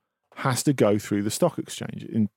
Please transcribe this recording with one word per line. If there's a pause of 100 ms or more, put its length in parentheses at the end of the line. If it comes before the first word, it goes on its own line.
(360)
has
to
go
through
the
stock
exchange.
In